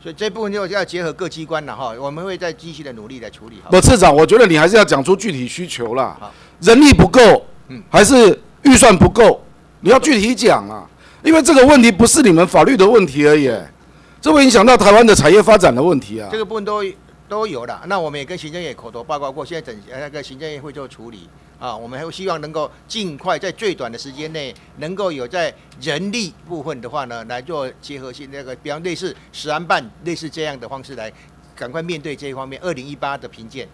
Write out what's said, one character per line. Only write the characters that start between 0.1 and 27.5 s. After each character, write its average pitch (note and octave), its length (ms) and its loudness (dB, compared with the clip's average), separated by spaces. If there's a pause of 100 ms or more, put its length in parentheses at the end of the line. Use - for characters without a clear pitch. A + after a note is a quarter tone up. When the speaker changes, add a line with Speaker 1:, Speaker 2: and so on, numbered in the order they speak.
Speaker 1:
以 D3+ 40 -18
这 G#3+ 140 -8
部 A3 140 -12
分 G3+ 80 -8
就 G3+ 160 -8
要 F#3+ 160 -6
结 F3 200 -10
合 D#3+ 100 -8
各 E3+ 160 -10
机 D#3 160 -16
关 D#3 200 -8
了 B2 100 -14
哈， A#2+ 240 -12
我 C#3 120 -10
们 D#3 120 -14
会 F#3+ 140 -12
再 E3+ 140 -10
继 E3 220 -18
续 D3+ 100 -18
的 C#3 100 -16
努 A2 140 -20
力 C3 120 -18
来 A2 100 -18
处 G#2+ 200 -20
理。 A2+ 80 -20 (120)
Speaker 2:
不， F3+ 100 4
次 B3+ 180 4
长， E3+ 180 6
我 D#3 100 4
觉 G3 120 2
得 A#3+ 80 8
你 E3 120 2
还 D#3 100 2
是 G3+ 80 0
要 G#3+ 80 6
讲 D3 200 -2
出 F#3 120 2
具 G3+ 160 -8
体 B2+ 160 -8
需 E3+ 200 -12
求 A#2 280 -10
啦。 A#2 240 -6
Speaker 1:
好。 G#2 120 -20 (280)
Speaker 2:
人 A3+ 200 4
力 C#4+ 120 6
不 F#3 160 4
够， G#3+ 380 6 (240)
Speaker 1:
嗯。 B2 200 -18
Speaker 2:
还 F3+ 140 4
是 A3 360 4 (240)
预 C4 120 6
算 A3+ 200 6
不 F3+ 140 4
够？ - 340 4 (360)
你 E3 100 -4
要 B3 80 6
具 C4 220 0
体 A3+ 160 -2
讲 C#3 340 0
啊， G#2 180 -16 (360)
因 D#4+ 100 2
为 D#4+ 80 4
这 D4 120 2
个 C4 120 8
问 C#4+ 160 6
题 A#3 100 6
不 F#3+ 140 2
是 A#3 160 2
你 A3 100 4
们 E3+ 160 4
法 E3+ 160 4
律 B3+ 120 0
的 F#3+ 120 4
问 G#3+ 200 4
题 D3 200 0
而 D3+ 80 6
已， C#3 160 0 (680)
这 D4+ 120 -2
会 D4 120 4
影 C4 80 6
响 G3+ 140 4
到 B3+ 100 6
台 G3+ 160 4
湾 A3+ 140 8
的 G#3 100 6
产 D3+ 160 4
业 G#3 100 6
发 G#3+ 160 4
展 E3 160 2
的 A#2+ 80 -2
问 D#3+ 180 0
题 G#2+ 200 -14
啊。 G#2 120 -14
Speaker 1:
这 G#3+ 60 -10
个 A3 80 -6
部 G3+ 100 -12
分 G#3 100 -10
都， G#3 180 -6 (460)
都 G#3+ 180 -8
有 B2 180 -12
了， G#2+ 200 -14
那 F#3+ 140 -6
我 D#3+ 100 -8
们 C#3+ 100 -12
也 C#3 60 -12
跟 F3+ 120 -14
行 D3+ 140 -16
政 F3 100 -14
院 C#3+ 140 -14
口 A2+ 160 -20
头 A#2 120 -16
报 D3+ 140 -10
告 C#3 140 -10
过， C#3 140 -14
现 E3+ 100 -16
在 D#3 60 -12
整， A2 280 -18
那 C#3 200 -16
个 D3 120 -16
行 C3 180 -20
政 D#3 120 -14
院 C#3+ 100 -18
会 D3 100 -18
做 C3+ 160 -18
处 A#2 240 -20
理 F2+ 180 -20 (300)
啊。 B2 160 -14
我 A2+ 120 -18
们 C3 120 -16
还 E3 120 -14
希 F#3+ 160 -14
望 E3 140 -8
能 D3+ 100 -16
够 D3+ 180 -8 (180)
尽 F#3 300 -12
快 E3+ 220 -6
在 F#3 120 -10
最 G3 220 -8
短 B2+ 180 -12
的 A#2 60 -16
时 C3+ 140 -18
间 D3+ 220 -14
内， C#3 200 -14 (240)
能 D#3 160 -12
够 F#3+ 180 -8
有 B2+ 160 -12
在 D#3+ 260 -8 (260)
人 D#3 320 -8
力 G#3 220 -10 (140)
部 E3 140 -12
分 C#3 200 -12
的 A#2 80 -16
话 C#3 160 -10
呢， A#2 200 -14
来 B2 160 -14
做 C#3 260 -12 (140)